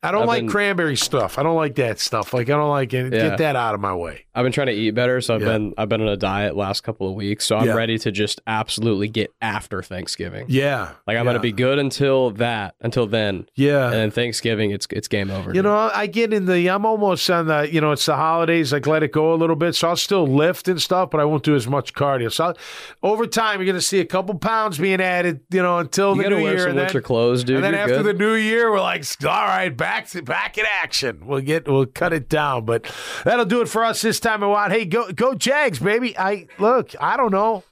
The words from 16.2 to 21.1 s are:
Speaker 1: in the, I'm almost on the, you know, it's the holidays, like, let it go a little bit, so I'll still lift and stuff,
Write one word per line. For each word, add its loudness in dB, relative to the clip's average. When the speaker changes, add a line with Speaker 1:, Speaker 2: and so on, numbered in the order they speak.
Speaker 1:
in 0
the, 2
I'm 0
almost 0
on 2
the, 2
you 2
know, 2
it's 0
the 2
holidays, 2
like, 0
let 4
it 0
go 4
a -
little 2
bit, 0
so 2
I'll 2
still 2
lift 2
and 0
stuff, 0